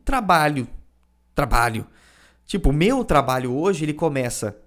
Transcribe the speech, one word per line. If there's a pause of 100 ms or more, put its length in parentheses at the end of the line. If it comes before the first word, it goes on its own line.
trabalho. (720)
Trabalho. (600)
Tipo,
o
meu
trabalho
hoje,
ele
começa, (120)